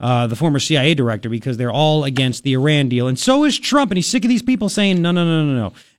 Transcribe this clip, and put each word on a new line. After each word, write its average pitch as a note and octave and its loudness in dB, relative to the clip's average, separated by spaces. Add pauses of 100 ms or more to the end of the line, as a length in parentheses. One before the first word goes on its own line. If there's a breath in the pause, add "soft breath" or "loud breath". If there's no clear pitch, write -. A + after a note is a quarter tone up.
uh, A#2+ 0
the A2+ -4
former D3 0
C D#3 -2
I C3 0
A D#3+ 4
director, A#2 -2
because A#2 -6
they're A#2+ -4
all D3+ 2
against C3 -2
the C#3 -2
Iran C#3+ 2
deal. B2 0
And B2+ -2
so C#4 2
is C#4+ 0
Trump, C4+ 0
and F#3+ -2
he's F3 -2
sick A#3+ -2
of A3+ 2
these A#3+ 2
people A3 -2
saying, F#3+ 0
"No, E3+ 2
no, F3 2
no, D#3+ 2
no, C#3+ 0
no." A2 -2 (260 soft breath)